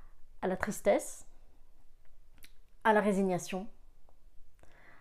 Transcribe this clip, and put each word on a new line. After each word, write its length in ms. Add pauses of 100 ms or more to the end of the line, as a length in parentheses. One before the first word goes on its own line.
(420)
à 60
la 100
tristesse, 720 (1600)
à 60
la 80
résignation, 680 (1300)